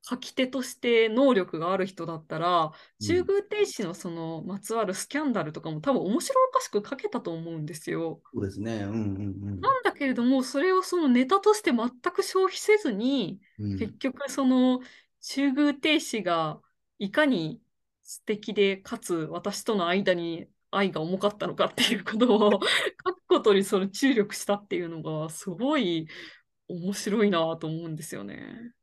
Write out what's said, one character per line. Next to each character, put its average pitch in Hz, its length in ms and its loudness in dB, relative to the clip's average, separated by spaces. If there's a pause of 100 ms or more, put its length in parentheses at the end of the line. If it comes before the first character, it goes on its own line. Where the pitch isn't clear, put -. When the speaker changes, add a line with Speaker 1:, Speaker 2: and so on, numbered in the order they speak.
Speaker 1:
書 247 100 -6
き - 140 -14
手 254 160 0
と 254 140 -6
し - 140 -10
て 226 340 4
能 254 240 4
力 180 240 0
が 170 160 0
あ 190 40 0
る 185 100 0
人 170 180 -10
だ 160 100 -6
っ 160 100 -14
た 160 140 -6
ら、 170 260 4
Speaker 2:
う - 20 -6
ん。 156 40 -8 (340)
Speaker 1:
中 359 180 2
宮 392 200 2
亭 415 220 0
主 - 180 -8
の 170 100 -4
そ 190 160 -10
の、 165 360 -8
ま 196 140 -8
つ - 140 -8
わ 226 120 0
る 185 80 -4
ス - 140 -8
キ 285 120 -4
ャ 311 40 -2
ン 269 100 0
ダ 180 100 0
ル 151 80 -6
と 156 100 -12
か 160 80 -8
も 156 120 -6
多 277 100 0
分 214 120 2
面 214 180 0
白 539 140 -4 (140)
お - 40 -10
か 508 80 2
し - 80 -10
く 208 180 0
書 285 80 -8
け 415 140 -6
た 254 100 -4
と 170 140 -6
思 165 180 -8
う 165 40 -8
ん 156 100 -6
で 165 80 -10
す 160 180 -10
よ。 160 300 -6 (120)
Speaker 2:
そ 113 60 -4
う 101 60 -2
で 92 60 -4
す 98 100 -10
ね。 110 220 -4
う 98 40 -6
ん 101 40 -6
う - 20 -6
ん - 20 -4
う 101 600 -4
ん。 - 20 -8
Speaker 1:
な 508 200 2
ん 494 40 -8
だ 359 80 2
け - 140 -6
れ 262 80 2
ど 240 100 -2
も、 254 200 4
そ 277 180 -2
れ 370 100 4
を 370 100 4
そ 359 140 -4
の 320 140 4
ネ 247 160 6
タ 294 160 4
と 415 120 6
し 415 80 2
て 330 100 2
全 240 180 0 (240)
く 381 100 -2
消 381 220 2
費 370 120 -2
せ 427 200 4
ず 311 160 0
に、 220 480 -2 (180)
Speaker 2:
う 101 160 -2
ん。 95 40 -6
Speaker 1:
結 - 160 -6
局 - 360 -6
そ 277 140 0
の、 254 340 4 (400)
中 277 320 0
宮 285 220 4
亭 302 260 2
主 233 220 -4
が 160 400 0 (380)
い 202 120 -6
か 302 140 4
に 190 340 0 (460)
素 - 180 -18
敵 208 300 -4
で、 196 240 4
か 190 220 -12
つ - 160 -2
私 165 480 -4
と 226 120 0
の 175 120 2
間 185 260 2
に 170 340 -4 (220)
愛 190 220 0
が 156 100 -4
重 180 160 -2
か 202 120 2
っ 208 80 -6
た - 100 -6
の 151 80 -6
か 165 100 2
っ - 80 -4
て - 100 -2
い - 120 2
う 180 80 -8
こ 220 140 -6
と 220 180 6
を 208 160 6 (100)
<laughs> - 440 -2
書 370 80 -2
く - 140 -14
こ 349 120 6
と 208 140 6
に 196 100 4
そ 196 160 0
の 196 100 0
注 262 240 2
力 208 220 0
し - 100 -10
た 202 100 2
っ 202 120 -14
て 190 80 -4
い 175 100 -2
う 165 40 -8
の 165 120 -10
が、 156 280 -4
す - 200 -12
ご 254 300 0
い 165 280 0 (600)
面 180 260 -6
白 208 300 0
い 202 80 4
な 165 260 0
と 160 100 -6
思 160 180 -6
う - 40 -8
ん 156 60 -6
で 156 80 -10
す - 100 -12
よ - 100 -10
ね。 233 600 -14